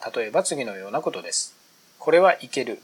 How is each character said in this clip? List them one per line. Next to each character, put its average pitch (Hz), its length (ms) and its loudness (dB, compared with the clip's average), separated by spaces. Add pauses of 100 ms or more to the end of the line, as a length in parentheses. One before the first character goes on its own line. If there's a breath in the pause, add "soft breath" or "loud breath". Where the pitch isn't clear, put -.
(160)
例 113 120 -2
え 107 40 -12
ば 160 100 2
次 156 220 -2
の 107 120 -8
よ 95 120 -12
う 101 40 -14
な 139 100 -4
こ 156 100 -4
と - 100 -8
で 85 120 -12
す。 - 220 -4 (440)
こ - 120 -2
れ 165 80 8
は 185 220 6
い 143 60 -16
け 131 160 -4
る 117 200 -8